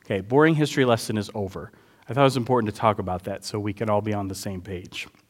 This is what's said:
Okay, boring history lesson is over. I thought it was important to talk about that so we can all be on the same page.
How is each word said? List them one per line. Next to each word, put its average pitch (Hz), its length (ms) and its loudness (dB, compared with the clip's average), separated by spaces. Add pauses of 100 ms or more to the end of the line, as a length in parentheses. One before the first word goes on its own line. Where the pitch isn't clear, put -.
Okay, 98 160 -2
boring 143 340 4
history 147 300 2
lesson 113 340 2
is 104 160 -4
over. 92 380 -8 (360)
I 120 40 -6
thought 135 80 2
it 135 100 8
was 127 60 0
important 117 360 2
to - 80 -10
talk 110 200 4
about 92 240 -4
that 98 200 -8
so - 140 -6
we 104 140 -4
can 107 180 -2
all 104 120 2
be 107 120 -2
on 98 140 -4
the 95 80 -8
same 95 240 -8
page. 95 480 -12 (220)